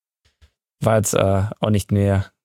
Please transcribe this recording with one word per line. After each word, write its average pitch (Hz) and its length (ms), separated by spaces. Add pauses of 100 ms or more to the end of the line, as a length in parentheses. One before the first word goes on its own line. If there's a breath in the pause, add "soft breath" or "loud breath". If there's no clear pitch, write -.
(800)
war 110 160
jetzt, 104 160
äh, 98 300 (160)
auch 107 100
nicht 104 220
mehr 98 400 (140)